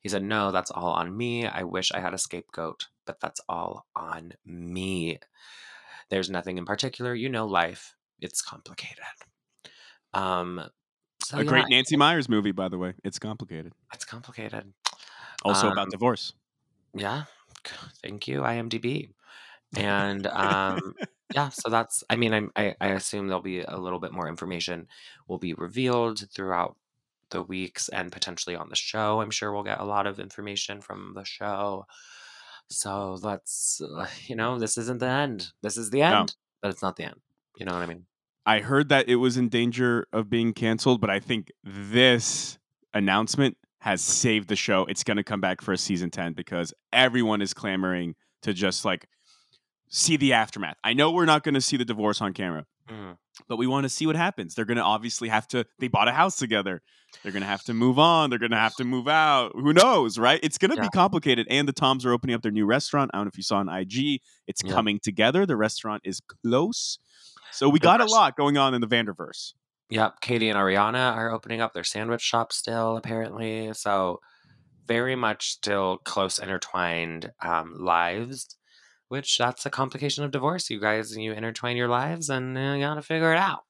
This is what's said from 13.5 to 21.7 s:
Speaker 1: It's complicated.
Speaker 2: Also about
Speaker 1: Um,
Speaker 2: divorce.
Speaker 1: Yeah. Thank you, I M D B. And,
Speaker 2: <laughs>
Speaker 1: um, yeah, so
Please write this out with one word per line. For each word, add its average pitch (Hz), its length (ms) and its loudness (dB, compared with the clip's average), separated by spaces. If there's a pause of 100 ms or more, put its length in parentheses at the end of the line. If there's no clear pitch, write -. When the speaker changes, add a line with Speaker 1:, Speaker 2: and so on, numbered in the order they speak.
Speaker 1:
It's - 100 -14
complicated. 110 680 -14 (720)
Speaker 2:
Also 101 260 4
about 98 140 0
Speaker 1:
Um, 95 60 -8
Speaker 2:
divorce. 107 420 -2 (640)
Speaker 1:
Yeah. 104 300 -4 (760)
Thank 104 240 -12
you, 135 160 -4
I 117 140 -2
M 117 120 -8
D 113 100 -4
B. 123 320 -6 (680)
And, 101 500 -2
Speaker 2:
<laughs> - 0 -
Speaker 1:
um, 95 680 0 (380)
yeah, 143 180 -2
so - 200 -8